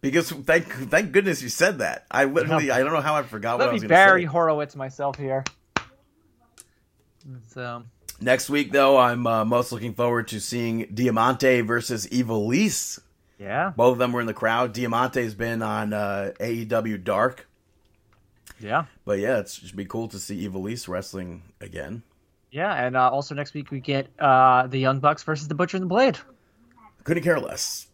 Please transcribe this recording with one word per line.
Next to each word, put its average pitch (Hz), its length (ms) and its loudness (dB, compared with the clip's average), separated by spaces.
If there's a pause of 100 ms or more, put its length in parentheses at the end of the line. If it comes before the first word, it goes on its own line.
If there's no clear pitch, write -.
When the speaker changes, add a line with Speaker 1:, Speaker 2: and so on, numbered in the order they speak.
Speaker 1:
Because 143 280 0
thank, 160 360 0
thank 151 460 -2
goodness 180 300 2
you 127 60 -8
said 170 300 0
that. 82 320 -4
I 135 140 2
literally, 151 420 0
Speaker 2:
No. 131 80 0
Speaker 1:
I 123 60 2
don't 143 120 0
know 156 80 0
how 151 160 0
I 143 60 0
forgot 117 360 -4
Speaker 2:
Let 269 80 2
Speaker 1:
what - 20 2
I 294 40 0
Speaker 2:
me - 40 0
Speaker 1:
was 196 80 -2
gonna 107 100 -6
Speaker 2:
Barry 185 280 8
Speaker 1:
say. 170 40 -4
Speaker 2:
Horowitz 151 500 0
myself 135 400 -6
here. 135 260 -4 (2000)
So 120 340 -12 (380)
Speaker 1:
Next 127 280 2
week, 143 240 0
though, 139 240 8
I'm, 120 300 4
uh, 113 180 2
most 120 280 0
looking 113 200 -8
forward 120 360 0
to 107 120 -8
seeing 117 540 -4
Diamante 123 680 2
versus 113 460 -2
Ivelisse. 120 920 -2 (400)
Speaker 2:
Yeah. 123 380 -4
Speaker 1:
Both 123 160 6
of 120 60 -2
them 123 140 0
were 120 100 -2
in 117 40 -2
the 110 60 -4
crowd. 113 400 0
Diamante's 120 600 -2
been 117 260 -4
on, 107 320 -4
uh, 101 480 -4
A 117 100 -4
E 117 140 -4
W 110 320 -2
Dark. 104 500 0 (1120)
Speaker 2:
Yeah. 120 280 -2 (180)
Speaker 1:
But 101 140 -2
yeah, 113 220 0
it's, - 180 -12
it - 80 -20
should 95 100 -16
be 98 80 -8
cool 113 240 -8
to 101 100 -12
see 98 300 -8
Ivelisse 98 400 -8
wrestling 90 540 -8 (180)
again. 87 420 -12 (480)
Speaker 2:
Yeah, 175 220 -4
and, 127 240 -2
uh, 127 140 4
also 139 240 -6
next 143 180 -8
week 143 180 -12
we 135 100 -8
get, 135 260 -2 (120)
uh, 131 480 6
the 131 120 -4
Young 131 220 2
Bucks 147 220 2
versus 151 260 -4
the 156 60 -4
Butcher 175 220 -2
and 185 60 -4
the 185 60 -4
Blade. 220 280 4 (880)
Speaker 1:
Couldn't 165 180 0
care 160 160 2
less. - 560 -8